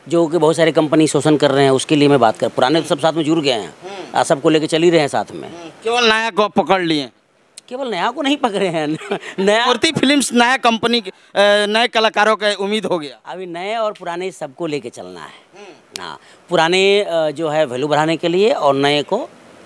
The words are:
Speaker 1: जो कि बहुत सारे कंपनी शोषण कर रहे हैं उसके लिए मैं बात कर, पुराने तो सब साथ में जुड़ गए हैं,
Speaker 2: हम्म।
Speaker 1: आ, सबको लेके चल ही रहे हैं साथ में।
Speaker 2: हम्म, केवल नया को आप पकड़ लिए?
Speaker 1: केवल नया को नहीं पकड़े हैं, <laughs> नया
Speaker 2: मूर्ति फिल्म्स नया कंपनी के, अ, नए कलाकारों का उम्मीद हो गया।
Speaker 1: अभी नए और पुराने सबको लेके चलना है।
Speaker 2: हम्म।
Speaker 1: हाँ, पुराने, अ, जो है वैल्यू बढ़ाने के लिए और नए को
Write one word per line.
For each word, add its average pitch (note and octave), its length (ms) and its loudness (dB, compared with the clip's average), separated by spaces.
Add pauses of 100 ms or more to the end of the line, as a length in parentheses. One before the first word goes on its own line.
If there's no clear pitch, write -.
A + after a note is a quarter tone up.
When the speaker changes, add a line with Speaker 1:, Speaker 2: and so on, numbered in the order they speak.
Speaker 1:
जो E3 180 2
कि D#3 120 -2
बहुत D#3 180 4
सारे D#3+ 160 4
कंपनी D#3 340 4
शोषण D3+ 300 2
कर C#3+ 140 2
रहे C#3 140 4
हैं C3+ 60 4
उसके C3+ 260 2
लिए C#3+ 120 4
मैं C#3+ 120 4
बात A2 180 4
कर, A#2+ 100 -2
पुराने C3+ 340 0
तो C#3 60 -10
सब E3+ 100 -2
साथ D#3 140 0
में D#3 120 -4
जुड़ D#3+ 160 0
गए C#3 120 0
हैं, G2 300 -6
Speaker 2:
हम्म। F3+ 360 -8
Speaker 1:
आ, B2+ 40 2
सबको D#3 260 0
लेके D#3 180 2
चल D#3+ 160 -2
ही F3 80 4
रहे E3 100 4
हैं C#3+ 80 0
साथ A2 240 -4
में। - 160 -14
Speaker 2:
हम्म, E3 220 -18 (140)
केवल A#3+ 200 0
नया A3 260 0
को G#3 120 0
आप G3+ 100 -2
पकड़ F#3 300 0
लिए? D3+ 280 -4 (580)
Speaker 1:
केवल B3+ 220 -8
नया G3 200 -4
को C#4+ 120 -8
नहीं C#4+ 140 0
पकड़े G3+ 300 -2
हैं, D#3 320 -4 (120)
<laughs> - 280 -8
नया G#3 280 2
Speaker 2:
मूर्ति B3 260 0
फिल्म्स C4+ 400 0
नया A#3+ 240 2
कंपनी A#3 440 0
के, F#3+ 100 -10
अ, G#3 560 0
नए A3 220 0
कलाकारों G#3+ 480 2
का G#3 240 -2
उम्मीद G3+ 260 -4
हो F3+ 120 -2
गया। C#3+ 340 -14
Speaker 1:
अभी F#3 140 -12
नए F3+ 300 -8
और A3 160 -4
पुराने F3 400 -10
सबको D#3 340 -10
लेके D3 240 -6
चलना F#2 300 -16
है। D2 120 -16 (260)
Speaker 2:
हम्म। F3+ 440 -20
Speaker 1:
हाँ, E2 160 -14 (300)
पुराने, F#3 520 2
अ, E3 300 -2
जो D3+ 180 -4
है D3+ 160 2
वैल्यू B2+ 240 -4
बढ़ाने D#3 280 2
के E3+ 120 -4
लिए F#3+ 220 2
और C#3 240 2
नए C#3+ 280 0
को G#3 280 -6 (360)